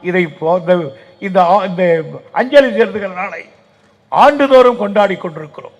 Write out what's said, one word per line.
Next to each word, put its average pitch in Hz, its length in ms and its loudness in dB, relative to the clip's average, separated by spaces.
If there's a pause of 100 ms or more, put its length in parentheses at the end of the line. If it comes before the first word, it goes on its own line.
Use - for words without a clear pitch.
இதை 180 140 0 (160)
போன்ற 175 360 0 (500)
இந்த 190 120 -2 (140)
ஆ-, 196 180 2
இந்த 180 140 -4 (560)
அஞ்சலி 262 320 4
செலுத்துகிற 202 400 -4 (100)
நாளை 170 220 -12 (680)
ஆண்டுதோறும் 254 720 4
கொண்டாடி 202 340 0
கொண்டிருக்கிறோம். 156 640 -14